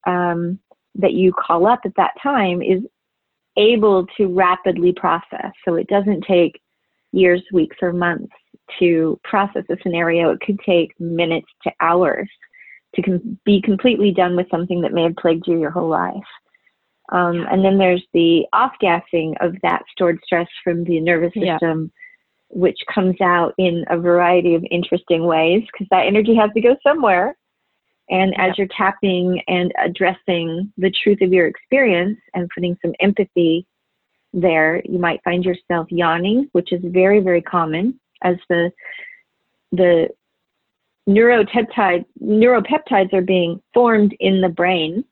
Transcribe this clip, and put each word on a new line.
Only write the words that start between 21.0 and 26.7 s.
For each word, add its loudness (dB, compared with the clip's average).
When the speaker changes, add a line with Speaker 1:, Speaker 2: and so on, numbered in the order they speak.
Speaker 1:
nervous 0
Speaker 2:
Yeah. -2
Speaker 1:
system, -4
which -2
comes -2
out 0
in 0
a 0
variety 2
of -2
interesting -2
ways, 2
'cause -10
that 2
energy 2
has 2
to 0
go 4